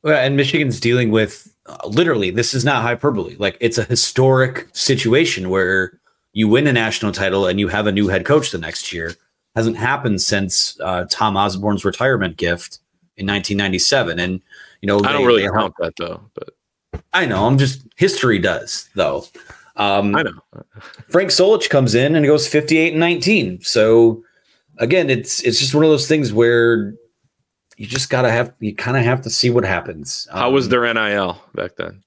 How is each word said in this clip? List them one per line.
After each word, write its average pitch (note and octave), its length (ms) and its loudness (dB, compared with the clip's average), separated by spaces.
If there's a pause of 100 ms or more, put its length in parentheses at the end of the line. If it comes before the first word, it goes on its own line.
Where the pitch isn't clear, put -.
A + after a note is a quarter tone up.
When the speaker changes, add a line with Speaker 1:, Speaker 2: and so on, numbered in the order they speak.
Speaker 1:
Well, D3+ 140 2
and C3+ 180 0
Michigan's C#3 460 0
dealing A#2+ 300 2
with, G#2+ 420 -2 (140)
uh, - 200 -14
literally, A2 440 0
this A2+ 220 -2
is C3 120 -2
not C3+ 160 2
hyperbole. A#2 560 -2
Like, G2 240 -2
it's A#2 160 0
a A2+ 60 -2
historic C3 920 2
situation B2 760 0
where F#2+ 500 0 (340)
you G#2+ 140 2
win C3+ 200 4
a C3+ 60 2
national A2 380 -2
title G2 360 0
and F#2 120 0
you G2+ 80 0
have G#2 200 -2
a G2+ 40 2
new G2 160 2
head F#2 180 0
coach D3 260 2
the F#2 60 -8
next D#2+ 360 -8
year. E2 220 -8 (400)
Hasn't A2+ 220 -2
happened B2 440 -2
since, - 600 -2
uh, F2+ 280 -4
Tom G#2 280 0
Osborne's G2 480 -2
retirement G2 520 -2
gift F2 420 -6 (380)
in F#2 80 -8
nineteen G2+ 320 -4
ninety-seven. F#2+ 640 -2
And, F#2 220 -4 (400)
you - 60 -6
know, G2+ 120 2
Speaker 2:
I B2 120 0
don't C#3+ 100 0
Speaker 1:
they, B2 60 4
Speaker 2:
really A2+ 160 4
Speaker 1:
they G2+ 60 -2
Speaker 2:
count G2 300 -2
that, E2 180 -6
though. E2+ 240 -10 (120)
But - 160 -16 (640)
Speaker 1:
I F3 120 0
know. G#2 200 0
I'm C3+ 140 4
just, C3+ 260 -2 (100)
history C3 440 2
does, - 560 -4
though. D#2 300 -2 (520)
Um, G2+ 380 2
Speaker 2:
I D#3 80 2
know. G2 80 -4 (760)
Speaker 1:
Frank F#3 200 2
Solich G#3 400 2
comes C3 260 4
in C#3+ 200 2
and D3+ 100 4
goes D3+ 220 4
fifty-eight D#3+ 460 0
and D#3 60 0
nineteen. D#3+ 600 0
So, A2+ 640 4 (540)
again, C#3+ 320 0
it's, - 340 -2
it's A#2 160 0
just C3+ 140 -2
one D3+ 100 4
of D#3 60 6
those C#3+ 180 2
things C#3+ 260 0
where A#2 600 2 (840)
you G#2+ 80 -12
just C3 240 -6
gotta B2+ 220 0
have, A#2+ 280 -2
you G#2+ 140 -6
kinda A#2+ 300 -2
have B2+ 180 0
to - 80 -10
see A#2+ 220 0
what A#2+ 120 2
happens. E2+ 680 -6
Speaker 2:
How A#2+ 180 -2
was C3+ 160 2
Speaker 1:
Um, A2+ 60 -2
Speaker 2:
their A#2+ 140 2
N A#2 120 0
I G#2+ 160 0
L F#2 260 -2 (140)
back F2+ 220 -8
then? F2+ 320 -12